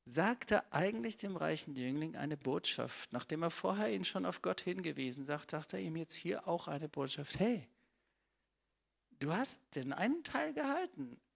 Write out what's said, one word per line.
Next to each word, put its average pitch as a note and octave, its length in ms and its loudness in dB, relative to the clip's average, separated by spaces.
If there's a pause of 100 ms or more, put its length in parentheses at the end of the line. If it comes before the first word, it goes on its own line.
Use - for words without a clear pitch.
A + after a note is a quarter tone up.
sagt F#3 460 4
er - 200 4
eigentlich A3 440 2
dem G3 200 -4
reichen D#3 380 0
Jüngling C3+ 420 -2
eine D3 200 -2
Botschaft. - 760 0
Nachdem D#3 300 -2
er E3+ 80 2
vorher G3+ 420 2
ihn F#3+ 120 0
schon F#3 200 0
auf F3 160 0
Gott F#3 200 0
hingewiesen C#3 680 -2
sagt, D3 240 -4
sagt D#3 240 -4
er F#3+ 60 -2
ihm E3 160 -2
jetzt E3 180 -4
hier - 320 -2
auch E3+ 220 -2
eine D3+ 200 -2
Botschaft. C#3+ 500 -4
Hey, G#3 300 2 (1500)
du D3 160 0
hast - 240 0 (160)
den C3+ 180 -2
einen C#4+ 300 2
Teil D4 320 -2
gehalten, C#4+ 680 -2 (160)